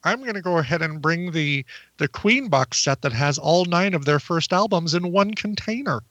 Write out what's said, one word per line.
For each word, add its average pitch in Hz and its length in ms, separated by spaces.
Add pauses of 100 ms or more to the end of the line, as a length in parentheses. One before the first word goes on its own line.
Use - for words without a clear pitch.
I'm 226 200
gonna 220 180
go 180 160
ahead 156 240
and 156 200
bring 165 300
the, 147 340 (320)
the 151 100
Queen 247 420
box 135 300
set 135 220
that 135 120
has 143 240
all 165 280
nine 175 280
of 156 120
their 147 140
first 160 340
albums 185 400
in 175 180
one 202 220
container. 214 760